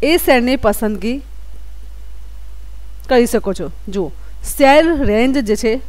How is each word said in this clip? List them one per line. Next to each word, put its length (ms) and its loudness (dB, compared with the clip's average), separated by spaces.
એ 140 4
સેલની 400 4
પસંદગી 680 -2
કરી 180 6
શકો 260 -2
છો. 180 -6
જુઓ 240 -4
સેલ 460 6
રેન્જ 340 4
જે 180 0
છે 320 0